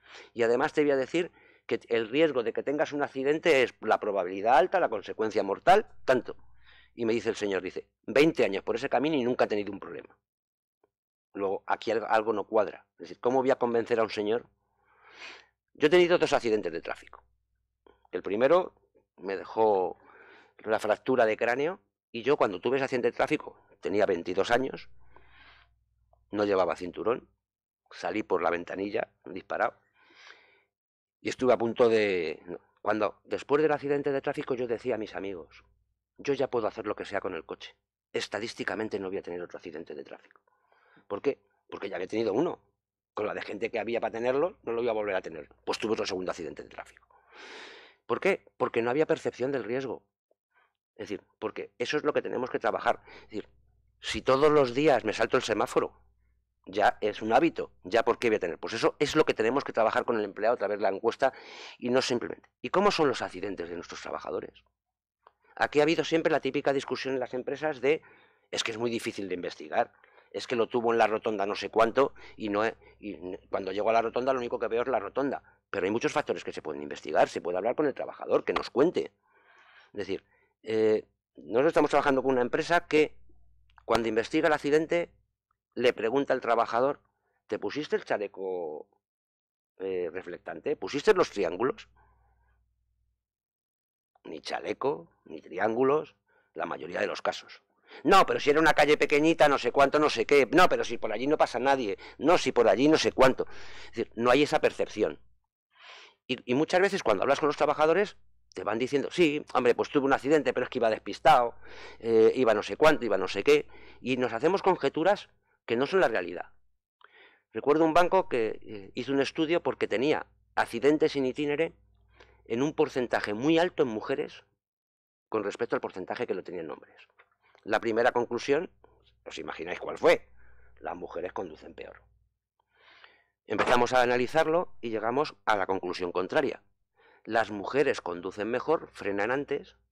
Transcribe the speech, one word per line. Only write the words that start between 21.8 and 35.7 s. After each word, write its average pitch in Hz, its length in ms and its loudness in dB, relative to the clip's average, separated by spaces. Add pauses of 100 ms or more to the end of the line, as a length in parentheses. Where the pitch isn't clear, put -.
y 113 120 -10
yo 135 140 2
cuando 101 240 -2
tuve 127 180 0
ese 135 60 -2
accidente 123 280 -2
de - 40 -12
tráfico, - 400 -4 (220)
tenía 98 280 0
veintidós 90 440 -2
años, 127 380 -2 (1400)
no 104 120 0
llevaba 92 300 2
cinturón, 87 540 -4 (640)
salí 98 320 -6
por 87 180 -2
la 82 80 2
ventanilla 95 580 -4 (160)
disparado 90 500 -6 (1500)
y 107 60 -6
estuve 123 240 2
a 107 60 4
punto 117 300 2
de, 98 580 2
no, 87 120 -12 (220)
cuando, 107 440 -2
después 135 380 0
del 151 100 2
accidente 143 380 -2
de 135 120 -2
tráfico, 143 320 -4
yo 123 120 -4
decía 117 280 -4
a 107 40 -2
mis 104 160 -8
amigos, 90 500 -12 (520)